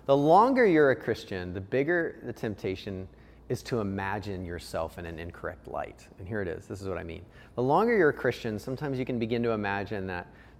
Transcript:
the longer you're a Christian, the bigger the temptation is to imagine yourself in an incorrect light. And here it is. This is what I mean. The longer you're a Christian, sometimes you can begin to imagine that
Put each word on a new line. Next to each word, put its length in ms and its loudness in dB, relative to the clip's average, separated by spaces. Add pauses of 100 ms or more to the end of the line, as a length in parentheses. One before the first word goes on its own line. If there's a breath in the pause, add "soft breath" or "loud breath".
the 100 4
longer 520 6
you're 240 8
a 60 4
Christian, 580 -4
the 80 -4
bigger 600 0
the 120 -8
temptation 760 -6 (400 loud breath)
is 140 -4
to 180 -2
imagine 640 -4
yourself 540 -6
in 80 -10
an 120 -8
incorrect 500 -12
light. 380 -10 (120)
And 100 -14
here 140 -4
it 60 -4
is. 180 -8
This 160 -12
is 40 -10
what 120 -4
I 40 -8
mean. 220 -12 (300 loud breath)
The 80 -2
longer 340 4
you're 140 6
a 20 2
Christian, 460 -2
sometimes 400 -6
you 80 -4
can 120 -4
begin 240 0
to 100 0
imagine 560 -4
that 180 -8 (340 loud breath)